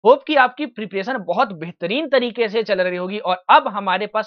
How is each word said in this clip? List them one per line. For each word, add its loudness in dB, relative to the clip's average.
होप 6
कि -2
आपकी 2
प्रिपरेशन -6
बहुत -2
बेहतरीन -6
तरीके 0
से -2
चल -2
रही -2
होगी -6
और -4
अब 6
हमारे -4
पास -4